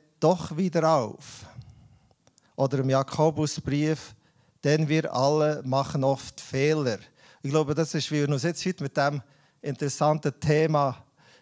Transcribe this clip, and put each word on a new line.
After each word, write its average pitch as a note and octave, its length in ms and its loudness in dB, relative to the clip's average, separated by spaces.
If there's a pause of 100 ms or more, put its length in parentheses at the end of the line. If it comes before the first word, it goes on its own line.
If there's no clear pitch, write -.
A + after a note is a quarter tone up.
(220)
doch E3 340 2
wieder D#3+ 340 2
auf." - 560 -2 (1080)
Oder C3+ 240 0
im C3 100 -2
Jakobusbrief, D3 1300 -2 (480)
"Denn D3+ 240 2
wir D#3 260 0
alle D3+ 520 2
machen C3+ 400 0
oft - 340 -2
Fehler." C3+ 600 0 (420)
Ich C#3+ 80 -6
glaube, D3+ 260 2
das D#3+ 180 0
ist, D3+ 180 -4
wie D3+ 100 2
wir C#3+ 80 0
uns C#3 140 0
jetzt E3+ 220 -4
heute F#3 180 -4
mit C3+ 120 -8
dem C#3+ 260 0 (400)
interessanten D3 760 -2
Thema, D3+ 640 2 (380)